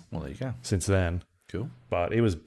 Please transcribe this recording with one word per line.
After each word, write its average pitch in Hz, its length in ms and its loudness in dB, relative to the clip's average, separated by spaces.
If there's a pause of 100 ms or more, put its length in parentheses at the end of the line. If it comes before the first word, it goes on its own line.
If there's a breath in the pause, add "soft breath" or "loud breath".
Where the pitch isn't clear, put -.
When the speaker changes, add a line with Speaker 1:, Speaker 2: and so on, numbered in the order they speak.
(120)
Speaker 1:
Well, 82 80 -6
there 69 100 -8
you - 60 -12
go. 127 260 -6
Speaker 2:
since - 240 0
then. 90 380 2 (240)
Speaker 1:
Cool. 113 220 -6 (180)
Speaker 2:
But 87 240 0
it 113 80 4
was 104 160 4 (100)